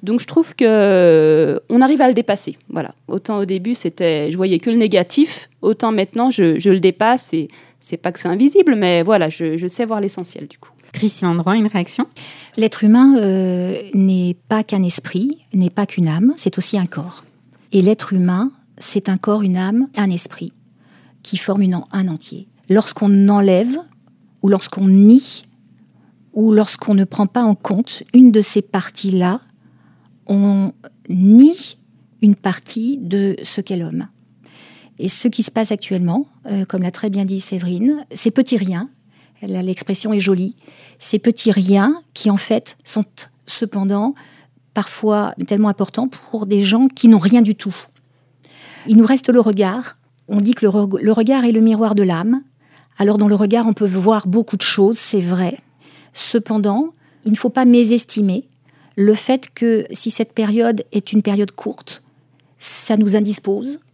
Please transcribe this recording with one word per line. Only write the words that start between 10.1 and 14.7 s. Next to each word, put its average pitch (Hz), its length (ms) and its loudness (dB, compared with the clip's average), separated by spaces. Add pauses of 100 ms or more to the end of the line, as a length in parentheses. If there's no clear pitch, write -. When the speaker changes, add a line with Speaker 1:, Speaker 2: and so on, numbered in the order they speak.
Speaker 1:
du - 120 -20
coup. - 120 -20 (220)
Speaker 2:
Christine - 360 -2
Androy, 170 280 0
une 220 100 0
réaction ? 196 400 -4 (500)
Speaker 3:
L'être 220 280 -2
humain, 254 320 6
euh, 190 580 0 (200)
n'est 185 420 0 (120)
pas 220 140 -2
qu'un 202 220 -2